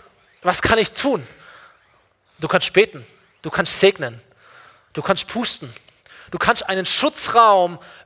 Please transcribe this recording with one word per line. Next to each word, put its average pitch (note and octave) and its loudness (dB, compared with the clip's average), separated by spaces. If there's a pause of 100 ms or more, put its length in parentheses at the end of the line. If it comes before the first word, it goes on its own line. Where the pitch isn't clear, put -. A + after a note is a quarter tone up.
(440)
was F3 0
kann A3+ 2
ich G#3+ 0
tun? A3+ -4 (1120)
Du D#3 -8
kannst - 0
beten, F#3 0 (380)
du - -10
kannst - -2
segnen, C#3+ 2 (720)
du D#3 -8
kannst - -2
pusten. F3+ -8 (560)
Du F3+ -12
kannst A3+ -2
einen F#3+ -4
Schutzraum G3+ 2 (260)